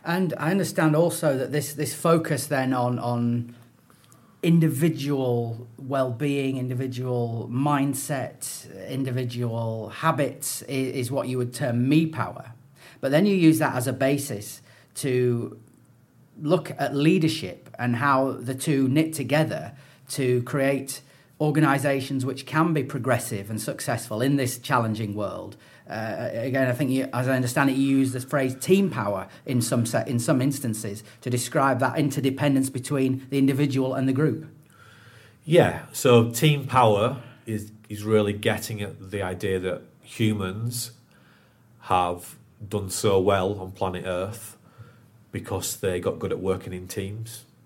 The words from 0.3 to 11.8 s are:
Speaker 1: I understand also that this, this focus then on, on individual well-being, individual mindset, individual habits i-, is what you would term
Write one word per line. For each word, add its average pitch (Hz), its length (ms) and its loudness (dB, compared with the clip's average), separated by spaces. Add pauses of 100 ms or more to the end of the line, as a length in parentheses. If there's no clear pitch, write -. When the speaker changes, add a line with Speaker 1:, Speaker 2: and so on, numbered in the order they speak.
Speaker 1:
I 151 120 0
understand 165 460 2
also 160 420 2
that - 140 -4
this, 151 220 -2
this 139 200 -4
focus 160 540 2
then 131 240 0
on, 123 260 0
on 120 560 -2 (880)
individual 131 1300 2 (100)
well-being, 135 760 -2
individual 123 960 -4
mindset, 139 1120 -2 (220)
individual 120 1000 -4
habits - 760 -2
i-, - 40 -8
is 131 400 -2
what - 160 -2
you 127 100 -2
would 123 160 -4
term 123 340 0